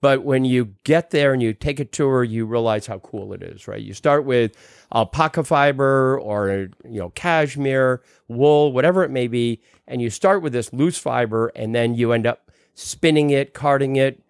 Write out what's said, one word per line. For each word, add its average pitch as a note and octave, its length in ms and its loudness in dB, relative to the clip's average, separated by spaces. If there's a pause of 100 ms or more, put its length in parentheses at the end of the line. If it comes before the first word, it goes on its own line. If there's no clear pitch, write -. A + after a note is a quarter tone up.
But C3+ 240 2
when C3 200 0
you B2 380 0
get E3 280 0
there C#3+ 220 2
and C3 80 0
you A2 140 0
take C#3 240 -6
a C#3+ 60 -6
tour, C3 400 0
you A2+ 200 -4
realize A2 440 -2
how G2+ 100 -10
cool G2+ 340 -12
it F#2 100 -14
is, F2 260 -18
right? G2+ 120 -10
You G#2 140 -14
start D3 300 2
with B2 280 2 (400)
alpaca D3+ 520 0
fiber C3+ 760 2
or, G#2 300 -4 (360)
you A#2 140 -12
know, F2 120 -8
cashmere, C3+ 920 0 (240)
wool, D3 460 4
whatever E3+ 320 2
it C#3+ 80 -6
may B2 160 -2
be, A#2 320 -2 (260)
and B2+ 160 -6
you A#2 80 -2
start F#3+ 320 0
with D3+ 100 -4
this A#2+ 200 -6
loose D3+ 260 0
fiber, A2+ 560 -2
and A2 200 -6
then A#2 200 0
you A#2 180 0
end A2+ 140 0
up - 240 -6 (240)
spinning D3+ 560 0
it, C#3 240 -2
carding C#3 420 0
it C3+ 340 0